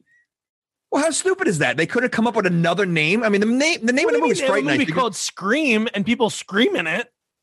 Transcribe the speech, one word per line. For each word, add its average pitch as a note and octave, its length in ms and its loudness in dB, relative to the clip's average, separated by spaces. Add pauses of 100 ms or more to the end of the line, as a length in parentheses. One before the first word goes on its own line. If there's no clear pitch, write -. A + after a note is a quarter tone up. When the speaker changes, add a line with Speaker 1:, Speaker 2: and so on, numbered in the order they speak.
(920)
Speaker 1:
Well, D4 100 0
how D#4+ 80 2
stupid F#4 380 0
is F#3+ 100 0
that? B2+ 180 0
They E3 120 0
couldn't A#3+ 240 0
come A3 160 0
up A#3 80 -2
with G#3+ 100 0
another F3 400 2
name. E3+ 380 0
I A3 60 0
mean, G3+ 120 2
the G#3+ 60 0
name, C#4 360 0
the A3+ 80 0
name C#4 140 0
Speaker 2:
What - 80 2
Speaker 1:
of - 80 2
the D#4+ 60 0
Speaker 2:
do - 0 -
you G#3+ 80 2
Speaker 1:
movie's - 20 -4
Speaker 2:
mean? - 40 -4
They - 20 -2
have C4 80 0
Speaker 1:
Fright - 120 0
Speaker 2:
a - 40 -4
Speaker 1:
Night. - 60 0
Speaker 2:
movie C#4+ 100 2
Speaker 1:
You - 40 2
could D#3 80 -4
Speaker 2:
called A#3 200 0
Scream, A3+ 800 -2
and G3 100 -2
people A#3+ 240 0
scream B3 460 -2
in F3+ 100 -4
it. F3 260 -6 (320)